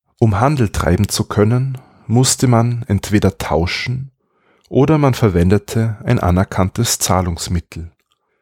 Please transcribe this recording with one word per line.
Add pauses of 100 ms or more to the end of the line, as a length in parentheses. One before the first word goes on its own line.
(200)
Um
Handel
treiben
zu
können, (300)
musste
man
entweder
tauschen (580)
oder
man
verwendete
ein
anerkanntes
Zahlungsmittel. (500)